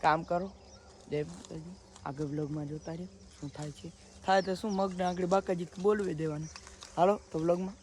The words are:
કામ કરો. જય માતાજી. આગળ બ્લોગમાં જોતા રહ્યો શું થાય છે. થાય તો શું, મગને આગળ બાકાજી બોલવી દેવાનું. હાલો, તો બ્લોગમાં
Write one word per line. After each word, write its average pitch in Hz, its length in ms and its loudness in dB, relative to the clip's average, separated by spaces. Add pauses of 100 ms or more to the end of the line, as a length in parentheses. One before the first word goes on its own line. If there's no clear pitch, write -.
કામ 160 220 4
કરો. 180 280 -2 (600)
જય 147 120 -2
માતાજી. 170 520 -12 (300)
આગળ 147 200 -4
બ્લોગમાં 147 420 -4
જોતા 156 240 -8
રહ્યો 175 160 -8 (320)
શું 143 100 -8
થાય 151 220 -10
છે. 170 200 -14 (340)
થાય 190 160 6
તો 185 140 -2
શું, 214 160 -4
મગને 190 320 0
આગળ 180 220 0
બાકાજી 180 420 2 (140)
બોલવી 202 320 2
દેવાનું. 156 360 -4 (460)
હાલો, 196 260 6 (100)
તો 160 80 -2
બ્લોગમાં 180 440 2